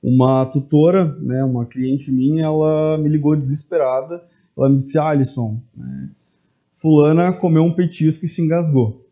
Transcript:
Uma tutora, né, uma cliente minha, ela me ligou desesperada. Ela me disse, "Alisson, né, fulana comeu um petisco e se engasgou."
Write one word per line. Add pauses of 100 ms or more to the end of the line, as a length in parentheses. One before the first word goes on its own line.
Uma
tutora, (160)
né,
uma
cliente
minha,
ela
me
ligou
desesperada. (340)
Ela
me
disse,
"Alisson, (160)
né, (640)
fulana
comeu
um
petisco
e
se
engasgou."